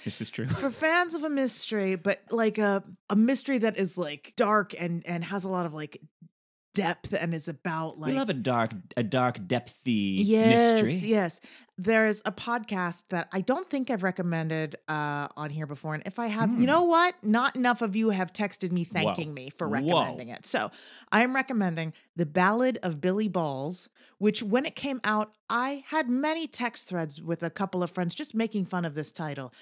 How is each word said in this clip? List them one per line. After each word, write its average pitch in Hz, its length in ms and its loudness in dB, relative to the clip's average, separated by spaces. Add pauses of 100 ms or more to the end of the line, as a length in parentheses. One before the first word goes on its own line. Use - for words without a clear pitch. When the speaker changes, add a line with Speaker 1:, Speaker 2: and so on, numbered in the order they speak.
Speaker 1:
This - 180 -6
is 110 100 -6
true. 117 160 -6
Speaker 2:
For 262 240 -2
fans 330 420 0
of 302 100 -4
a 311 60 -2
mystery, 220 640 0
but, 185 360 -2
like, 220 260 2
a, 202 260 2 (240)
a 202 80 0
mystery 254 440 4
that 220 180 2
is, 196 220 0
like, 147 360 -6
dark 208 460 2
and, 170 240 -4
and 170 200 -4
has 185 180 -4
a 190 60 -4
lot 180 180 -2
of, 151 80 -6
like, 151 260 -12 (720)
depth 185 400 -2
and 170 220 0
is 156 120 -2
about, 160 500 -6
Speaker 1:
We 156 80 -10
Speaker 2:
like 269 100 0
Speaker 1:
love 269 140 -2
a 185 40 -2
dark, 120 380 0 (240)
a 120 80 0
dark, 123 440 0
depthy 110 760 0
Speaker 2:
Yes, 220 580 6
Speaker 1:
mystery. 214 260 2
Speaker 2:
yes. 196 320 2 (380)
There's 214 460 2
a 185 60 -2
podcast 196 800 -4
that 170 220 -4
I 190 100 0
don't 302 280 -2
think 269 220 -2
I've 202 100 0
recommended, 160 760 -2 (100)
uh, 147 400 -2 (100)
on 151 140 -6
here 151 160 -6
before. 147 260 -8
And 156 140 -6
if 196 100 -8
I 240 100 -4
have, 220 220 0
you 247 80 2
Speaker 1:
Hmm. 240 80 4
Speaker 2:
know 320 200 4
what? 339 280 6 (100)
Not 226 320 2
enough 247 280 2
of 196 120 -2
you 220 160 2
have 185 220 0
texted 196 380 -4
me 175 120 0
Speaker 1:
Whoa. 165 100 -8 (200)
Speaker 2:
thanking 151 200 -6
me 135 180 -12
for 165 160 -6
Speaker 1:
Whoa. 143 60 -2
Speaker 2:
recommending 135 560 0
it. - 160 -12
So - 260 -2 (400)
I'm 247 240 4
recommending 180 580 -2 (220)
The 170 120 0
Ballad 220 540 4
of 160 200 -2
Billy 202 260 0
Balls, 160 640 -2 (300)
which 208 220 2
when 233 240 0
it - 100 -8
came 269 280 -4
out, 214 300 0 (160)
I 262 380 -2
had 302 220 0
many 302 380 0
text - 420 -6
threads 160 320 -4
with 165 220 -4
a 170 80 -4
couple 190 320 -4
of 170 80 -4
friends 175 240 -4
just - 200 -8
making 214 300 -2
fun 180 200 -4
of 151 100 -6
this 147 160 -6
title. 139 500 -8